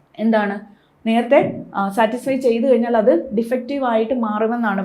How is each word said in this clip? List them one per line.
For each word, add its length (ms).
എന്താണ്? 320
നേരത്തെ, 320
ആ, 40
സാറ്റിസ്ഫൈ 400
ചെയ്ത് 220
കഴിഞ്ഞാൽ 320
അത് 120
ഡിഫക്റ്റീവ് 540
ആയിട്ട് 240
മാറുമെന്നാണ് 600